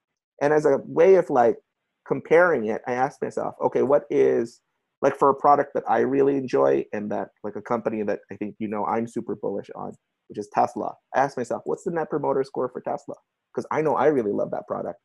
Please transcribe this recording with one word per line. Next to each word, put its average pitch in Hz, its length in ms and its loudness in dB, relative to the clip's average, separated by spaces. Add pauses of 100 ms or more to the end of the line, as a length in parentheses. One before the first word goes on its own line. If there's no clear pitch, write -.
(420)
And 147 100 2
as 151 140 2
a 139 180 4
way 165 300 6
of, 175 160 4
like, 120 280 2 (480)
comparing 156 600 2
it, 110 200 -4
I 131 60 -6
asked 127 300 -4
myself, 110 400 -6
"Okay, 127 200 0
what 143 280 2
is," 131 500 0 (420)
like, 139 140 2
for 139 140 4
a 127 40 2
product 139 400 2
that 120 140 -4
I 113 120 2
really 139 360 2
enjoy 135 560 0
and 107 180 -8
that, 101 200 -6 (120)
like, 104 140 -10
a 104 60 -10
company 110 400 -4
that 104 180 -4 (100)
I 98 60 -14
think, 104 220 -10
you 107 100 -6
know, 104 160 -6
I'm 113 220 -2
super 117 280 -8
bullish 101 400 -8
on, 95 180 -12 (360)
which 107 100 -12
is 101 100 -10
Tesla. 117 460 -4 (200)
I 127 60 2
asked 139 160 -2
myself, 120 280 -6
"What's 156 200 -6
the 190 80 -6
net 160 180 -4
promoter 139 340 -2
score 127 240 -6
for - 120 -12
Tesla?" - 340 -10 (400)
'cause 113 160 -6
I 143 120 -2
know 147 140 0
I 117 100 2
really 120 260 2
love 104 200 -4
that - 140 -8
product, - 380 -8